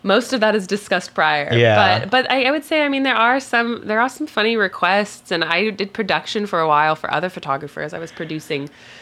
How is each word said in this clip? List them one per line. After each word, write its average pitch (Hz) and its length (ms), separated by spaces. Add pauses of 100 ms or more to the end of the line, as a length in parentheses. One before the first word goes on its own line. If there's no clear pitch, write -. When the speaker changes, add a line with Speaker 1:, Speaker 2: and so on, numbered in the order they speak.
Speaker 1:
most 247 280
of 254 80
that 214 160
is 190 100
discussed 190 480
prior. 151 400
Speaker 2:
Yeah. 113 460
Speaker 1:
But, 190 100
but 254 220
I, 254 140
I 262 60
would 302 120
say, 302 200
I 285 60
mean, 269 140
there 262 120
are 240 260
some, 233 440
there 214 140
are 247 80
some 302 200
funny 220 280
requests, 202 760
and 165 120
I 170 280
did 196 200
production 196 540
for 185 160
a 160 60
while 156 280
for - 180
other 170 160
photographers. 151 640
I 175 60
was 165 120
producing 156 580 (320)